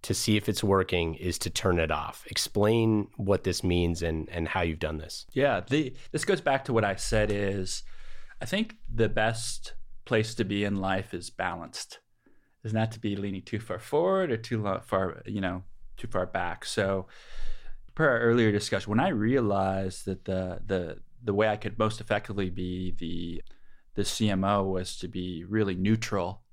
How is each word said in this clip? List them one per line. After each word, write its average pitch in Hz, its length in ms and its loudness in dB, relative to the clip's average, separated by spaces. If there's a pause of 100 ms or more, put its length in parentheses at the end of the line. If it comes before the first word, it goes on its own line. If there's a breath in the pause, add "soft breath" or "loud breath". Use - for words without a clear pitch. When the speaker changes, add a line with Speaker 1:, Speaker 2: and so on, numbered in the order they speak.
Speaker 1:
to - 120 -2
see 107 220 2
if 104 120 0
it's 104 140 0
working 90 540 4
is 87 220 -2
to 87 120 -4
turn 87 300 2
it 80 100 2
off. 76 380 -4
Explain 107 880 2
what 98 260 2
this 92 220 -2
means 87 380 2
and, 80 280 -2
and 85 160 -2
how 90 160 0
you've 80 160 0
done 78 200 -4
this. - 340 -12
Speaker 2:
Yeah, 127 280 2
the, 131 320 0 (200 loud breath)
this 151 120 -2
goes 190 160 2
back 135 260 2
to 135 60 -2
what 110 120 4
I 98 100 2
said 107 380 2
is, 98 500 -2 (580 loud breath)
I - 40 -4
think 214 320 -2 (160)
the 113 160 4
best - 680 0 (300)
place 113 320 2
to 113 80 0
be 101 180 0
in 101 140 0
life 95 360 0
is 87 180 -8
balanced. - 680 -6 (760 soft breath)
Not 110 200 2
to - 80 -12
be 101 160 -2
leaning 98 260 -4
too 107 180 -6
far 90 180 -6
forward 180 520 2
or 113 60 2
too 113 260 -4
lo-, 98 220 -2
far, 95 420 0
you 104 140 -4
know, 92 220 -2 (340)
too - 120 -8
far 92 180 0
back. 87 380 -4
So 98 420 0 (880 loud breath)
per 156 140 4
our 117 120 4
earlier 117 320 6
discussion, 101 380 0
when 107 100 4
I 139 80 4
realized 101 1000 2
that 95 180 -4
the, 92 400 -2
the, 87 340 -2 (240)
the 107 120 0
way 107 140 4
I 104 80 2
could 107 220 -6
most 107 220 2
effectively 101 480 0
be 90 500 -2
the, 85 440 -2 (520 soft breath)
the 101 100 0
C 107 260 2
M 95 140 2
O 101 180 4
was 92 360 -2
to 90 100 -6
be 90 360 -6
really 101 300 2
neutral 101 680 2 (100)